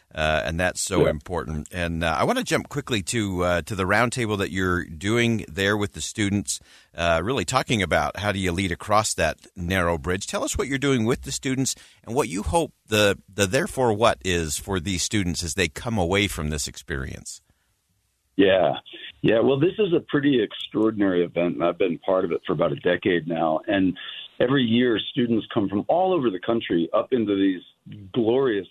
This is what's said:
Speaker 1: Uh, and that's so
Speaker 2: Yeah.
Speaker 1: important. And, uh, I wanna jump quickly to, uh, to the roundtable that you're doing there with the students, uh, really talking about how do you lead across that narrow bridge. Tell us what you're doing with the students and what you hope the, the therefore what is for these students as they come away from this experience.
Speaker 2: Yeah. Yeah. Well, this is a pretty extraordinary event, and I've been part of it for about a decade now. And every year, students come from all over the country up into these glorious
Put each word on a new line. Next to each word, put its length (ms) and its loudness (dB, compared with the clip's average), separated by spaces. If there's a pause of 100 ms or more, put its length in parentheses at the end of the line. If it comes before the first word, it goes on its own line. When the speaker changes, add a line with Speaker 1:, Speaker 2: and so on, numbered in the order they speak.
(140)
Speaker 1:
Uh, 320 0
and 120 -4
that's 240 0
so 220 2
Speaker 2:
Yeah. 60 4
Speaker 1:
important. 640 -6
And, 280 -2
uh, 160 0
I 60 2
wanna 200 0
jump 260 -2
quickly 340 -4
to, 400 -2
uh, 200 2
to 120 -8
the 80 0
roundtable 540 0
that 120 -2
you're 360 0
doing 640 0
there 260 0
with 160 -2
the 80 -14
students, 600 -2 (340)
uh, 260 2
really 220 -2
talking 400 0
about 360 2
how 120 -2
do 80 -4
you 140 0
lead 180 0
across 440 0
that 300 -2 (120)
narrow 400 0
bridge. 280 -4
Tell 200 -4
us 120 -4
what 120 -4
you're 80 -2
doing 260 2
with 200 0
the 100 -8
students 420 -2 (300)
and 100 -10
what 140 0
you 140 -6
hope 280 -2 (160)
the, 320 4 (120)
the 140 2
therefore 460 2
what 320 4
is 340 0
for 220 -4
these 240 -2
students 400 -2
as 120 -6
they 120 2
come 300 -6
away 300 2
from 220 -4
this 160 -4
experience. 760 -10 (920)
Speaker 2:
Yeah. 380 6 (480)
Yeah. 180 4
Well, 200 2
this 200 2
is 140 2
a 80 2
pretty 400 2
extraordinary 800 0
event, 320 0
and 80 -2
I've 140 0
been 220 0
part 260 0
of 60 -6
it 140 -2
for 80 -2
about 180 2
a 60 -4
decade 500 0
now. 400 0
And 300 2 (420)
every 240 2
year, 360 2 (120)
students 420 0
come 160 0
from 180 -2
all 260 2
over 160 0
the 100 -4
country 540 0
up 200 0
into 220 0
these 260 2 (520)
glorious 580 2